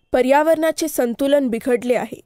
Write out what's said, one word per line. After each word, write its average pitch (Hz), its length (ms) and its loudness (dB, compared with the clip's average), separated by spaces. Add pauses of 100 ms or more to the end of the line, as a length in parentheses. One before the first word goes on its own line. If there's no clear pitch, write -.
(120)
पर्यावरणाचे 311 760 2
संतुलन 277 600 0
बिघडले 233 480 -2
आहे. - 300 -6